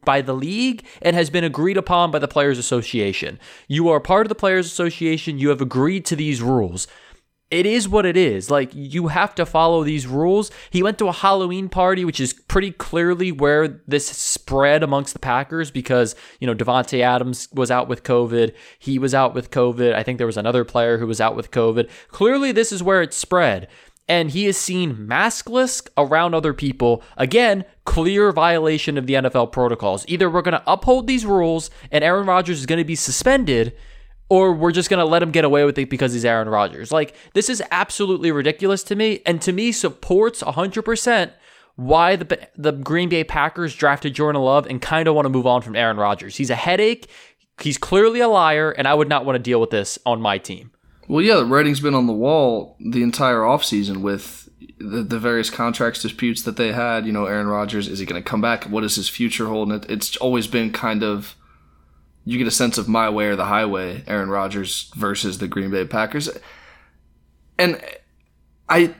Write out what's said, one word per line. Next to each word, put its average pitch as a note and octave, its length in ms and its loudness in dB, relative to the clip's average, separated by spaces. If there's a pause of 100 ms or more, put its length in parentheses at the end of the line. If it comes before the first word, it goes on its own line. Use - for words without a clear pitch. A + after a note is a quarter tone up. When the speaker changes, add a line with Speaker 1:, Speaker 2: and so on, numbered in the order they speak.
Speaker 1:
by C#3 160 2
the C3 140 -4
league G#3+ 500 -4 (160)
and F3 160 2
has E3 140 2
been E3+ 140 0
agreed E3 340 0
upon F3 320 2
by D3+ 80 0
the C#3+ 100 -2
Players C#3+ 300 2
Association. A2 800 -4 (280)
You D#3 220 0
are D3+ 100 4
part F#3+ 260 2
of G#3 40 -4
the G#3 60 -6
Players F#3 300 0
Association. D#3+ 720 -4
You C#3 120 2
have C3+ 120 0
agreed C#3 440 0
to E3 100 -2
these D3 260 -2
rules. A2 460 0 (640)
It F3+ 160 2
is A3 200 0
what G3 200 2
it E3+ 100 0
is. B2 320 2
Like, C#3+ 240 2
you C#3+ 360 -4
have F3+ 260 0
to E3+ 100 -2
follow E3 380 2
these D3 240 -4
rules. F3 420 0 (220)
He F3+ 100 0
went G3+ 160 0
to G#3+ 100 0
a F3+ 60 0
Halloween F#3+ 560 0
party, F#3 340 2
which D#3+ 160 -4
is B2+ 140 -2
pretty G3 380 -2
clearly F3 600 -2
where D3 560 2
this C#3 200 0
spread C#3+ 720 0
amongst C#3 320 -2
the - 60 -16
Packers C#3 500 -4
because, B2 460 0 (240)
you B2+ 80 -6
know, A#2 80 0
Davante B2 460 0
Adams B2 520 0
was B2+ 160 -2
out B2 180 0
with B2 160 -6
covid. A#2 500 2 (260)
He C3+ 180 -4
was C3 160 0
out B2+ 220 2
with B2 160 -8
covid. B2 420 2
I G#2+ 80 0
think B2 160 -4
there A#2+ 100 -2
was A2 80 -4
another A#2 300 0
player A#2 320 2
who A#2 80 -4
was A2 160 -4
out A2 140 2
with A2+ 160 -10
covid. A2+ 380 2 (180)
Clearly, C4+ 440 0
this A3 200 0
is F#3 100 -8
where F#3 220 2
it D#3 100 -6
spread. C#3 540 0 (420)
And E3 220 0
he F#3+ 140 -2
is G3 120 0
seen F3+ 380 -4
maskless A3 920 -2 (120)
around D#3+ 360 2
other D#3 200 0
people. B2 480 0 (160)
Again, G3 480 2 (180)
clear G3 480 2
violation D#3 640 0
of C3 80 -2
the C3+ 120 2
N C3 80 2
F B2+ 100 0
L A#2 120 2
protocols. A2+ 600 -2
Either F3 220 0
we're E3+ 120 0
gonna E3 240 -2
uphold B3 420 2
these B3+ 180 0
rules E3+ 440 0 (220)
and D3+ 140 2
Aaron F#3+ 200 2
Rodgers F3+ 340 2
is C3 60 -8
gonna E3 200 0
be D#3+ 100 -4
suspended, C#3+ 800 2 (560)
or F#3+ 240 6
we're E3 180 2
just F3 180 -2
gonna F3+ 140 2
let D#3+ 180 4
him E3 100 -2
get D#3+ 120 4
away C#3+ 220 4
with C#3+ 120 2
it C3+ 120 -4
because B2+ 240 -2
he's A#2 100 -2
Aaron A2+ 240 2
Rodgers. G#2 420 0
Like, D3+ 260 0 (180)
this G#3+ 160 2
is A3+ 200 -4
absolutely F3+ 640 0
ridiculous D#3 520 0
to G#3 120 -6
me, A3 300 0
and E3+ 160 0
to F#3 100 0
me A3 220 0
supports G3+ 680 0
a C3 120 -4
hundred F#3+ 300 -4
percent A3 500 0 (420)
why E3 400 4
the, E3+ 400 -4
the D3+ 160 0
Green D#3 380 -2
Bay D#3+ 160 0
Packers D#3 500 -4
drafted C#3+ 380 0
Jordan D3 280 0
Love C3+ 260 4
and B2+ 140 -8
kinda D#3+ 300 0
wanna D3 160 2
move B2+ 180 0
on B2 160 4
from A2 140 -10
Aaron A2+ 220 0
Rodgers. G2+ 400 -2
He's C#3 120 -4
a D3 60 -2
headache. G#3 540 0 (500)
He's D3 180 -4
clearly A3+ 440 2
a A#3+ 80 4
liar, D#3 420 4
and C3+ 160 -2
I C#3+ 60 4
would D3+ 160 4
not C#3 160 0
wanna C3 140 0
deal A#2+ 200 2
with A2+ 120 0
this G2+ 340 -2
on A#2 160 0
my G2+ 160 0
team. F#2+ 340 -14 (380)
Speaker 2:
Well, D3+ 140 2
yeah, A3 120 6
the C3+ 100 4
writing's C#3+ 340 2
been C#3+ 160 0
on B2+ 100 2
the A#2+ 60 2
wall A#2+ 720 0
the A#2+ 200 -2
entire A#2+ 380 2
offseason G#2 640 0
with G2 480 -6 (280)
the, G#2+ 260 -8
the A2+ 140 -4
various A#2 320 -2
contracts A#2 520 -4
disputes A#2 400 -4
that A2 160 -8
they A2 160 -2
had. A#2 320 -2
You G#2+ 80 -4
know, G#2 140 -2
Aaron G#2 200 -2
Rodgers, G#2 400 -4
is G2 120 -8
he F#2+ 60 -8
gonna F2 160 -8
come A2 200 -4
back? A#2 240 -2
What G#2+ 160 -4
does G#2+ 160 -2
his G2 100 -6
future A#2 400 -4
hold? G#2+ 240 -2
And G#2 140 -8
it, - 40 -10
it's - 280 -6
always B2 300 -2
been A2+ 260 -2
kind A2 300 -2
of, G#2 340 -6 (880)
you A#2+ 120 -4
get B2+ 80 -2
a A2+ 60 -2
sense A#2+ 260 0
of A2+ 120 -4
my A2 200 2
way G#2 180 0
or G2+ 100 0
the F#2 80 -4
highway, G2 600 -2
Aaron G2+ 220 -4
Rodgers G2 680 -6
versus G2+ 400 -4
the F#2+ 100 -6
Green G2 240 -4
Bay F#2 140 -2
Packers. A2 440 -4 (1300)
And F3 240 0 (880)
I E3+ 200 4 (120)